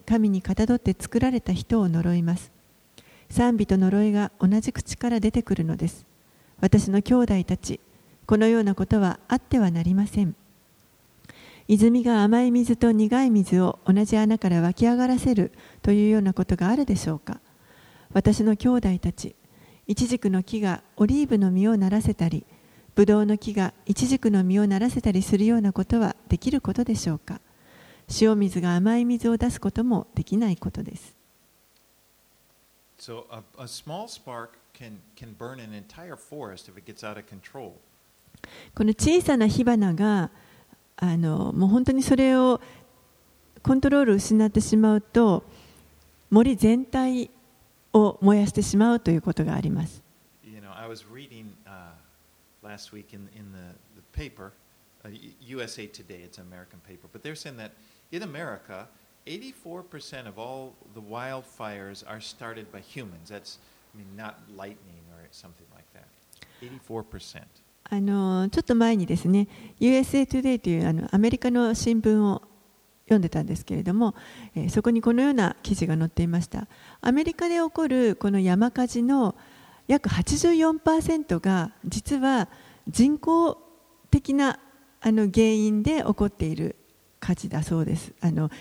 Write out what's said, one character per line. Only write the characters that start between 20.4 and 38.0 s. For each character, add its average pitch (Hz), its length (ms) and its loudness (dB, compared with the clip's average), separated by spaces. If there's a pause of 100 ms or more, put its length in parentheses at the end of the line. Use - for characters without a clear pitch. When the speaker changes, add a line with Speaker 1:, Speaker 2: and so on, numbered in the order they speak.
Speaker 1:
木 220 160 -6
が 196 240 -4 (120)
オ 208 100 4
リ 277 180 2
ー - 20 2
ブ 233 120 2
の 190 120 2
実 185 180 2
を 226 80 2
な 190 140 2
ら 208 100 2
せ 220 140 0
た 165 140 0
り、 156 180 -6 (480)
ブ 202 100 6
ド 208 140 6
ウ 214 80 2
の 208 100 2
木 208 160 -10
が 196 220 -4 (100)
イ 202 100 -2
チ 247 120 -2
ジ 262 140 0
ク 226 100 2
の 190 140 2
実 185 160 2
を 208 80 4
な 196 100 0
ら 240 120 0
せ 254 120 -4
た 220 80 2
り 185 120 0
す 208 140 2
る 196 80 0
よ 233 120 4
う 226 40 2
な 202 120 2
こ 185 120 -2
と 233 140 0
は 220 160 0 (140)
で 175 100 0
き 262 140 -4
る 277 80 0
こ - 120 -4
と 240 120 -2
で 233 100 -2
し - 160 -4
ょ 160 40 -2
う 147 40 -6
か。 - 220 -14 (800)
塩 220 180 4
水 185 220 -2
が 175 160 0
甘 220 220 2
い 240 60 0
水 240 240 -2
を 233 80 2
出 247 140 -2
す - 100 -8
こ 196 120 -4
と 226 100 -4
も 240 320 -2
で - 80 -2
き - 140 -4
な 226 120 0
い 180 80 -2
こ - 140 -10
と - 140 -10
で - 100 -14
す。 - 220 -20 (1800)
Speaker 2:
So 117 280 -18
a, 110 140 -20 (160)
a 131 80 -16
small 165 400 -16
spark 120 440 -16 (220)
can, 110 260 -20 (180)
can 113 200 -20
burn 120 180 -14
an 113 200 -18
entire 160 400 -20
forest 110 560 -18
if 92 80 -20
it - 120 -20
gets 104 140 -20
out 104 140 -14
of 101 100 -20
control. 104 440 -20 (1000)